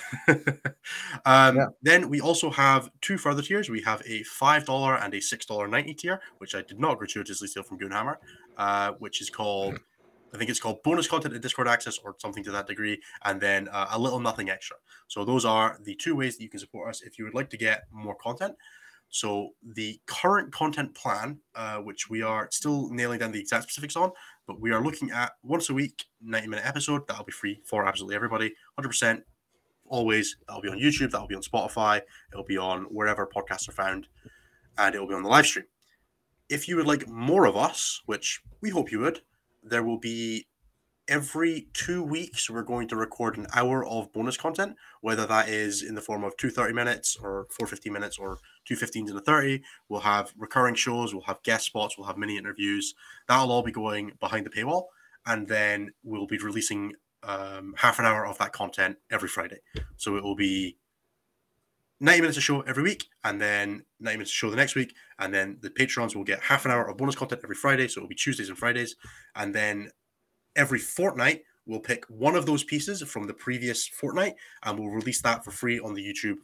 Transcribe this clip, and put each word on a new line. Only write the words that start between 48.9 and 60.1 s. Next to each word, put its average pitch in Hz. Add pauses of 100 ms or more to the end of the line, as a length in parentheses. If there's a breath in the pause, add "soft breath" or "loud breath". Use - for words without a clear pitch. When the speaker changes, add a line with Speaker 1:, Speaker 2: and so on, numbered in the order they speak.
Speaker 1:
and 101
a 98
thirty. 139 (260 loud breath)
We'll 101
have 101
recurring 120
shows, 120
we'll 92
have -
guest 113
spots, 104
we'll 98
have 98
mini 104
interviews. 101 (320 loud breath)
That'll 127
all 120
be 113
going 104
behind 101
the 104
paywall. 156 (400 soft breath)
And 110
then 104 (100)
we'll 104
be 107
releasing, 101 (280)
um, 98
half 120
an 120
hour 107
of 98
that 104
content 98 (120)
every 98
Friday. 87 (380 loud breath)
So 101